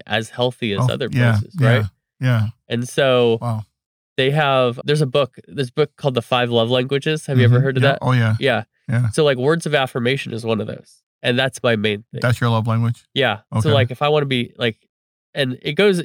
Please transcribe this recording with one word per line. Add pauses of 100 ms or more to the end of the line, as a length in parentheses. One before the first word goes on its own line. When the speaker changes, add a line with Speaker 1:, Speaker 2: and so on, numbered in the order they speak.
Speaker 1:
as
healthy
as
Speaker 2:
Oh,
Speaker 1:
other
Speaker 2:
yeah,
Speaker 1:
places,
Speaker 2:
yeah, (100)
Speaker 1:
right? (340)
Speaker 2:
yeah. (200)
Speaker 1:
And
so
Speaker 2:
Wow. (540)
Speaker 1:
they
have,
there's
a
book, (100)
this
book
called
The
Five
Love
Languages.
Have
you
ever
Speaker 2:
Mm-hmm.
Speaker 1:
heard
of
Speaker 2:
Yeah.
Speaker 1:
that?
Speaker 2:
Oh,
yeah.
Speaker 1:
Yeah. (260)
Speaker 2:
Yeah.
Speaker 1:
So,
like,
words
of
affirmation
is
one
of
those. (220)
And
that's
my
main
thing.
Speaker 2:
That's
your
love
language? (100)
Speaker 1:
Yeah. (140)
So, (120)
Speaker 2:
Okay.
Speaker 1:
like,
if
I
wanna
be,
like, (460)
and
it
goes,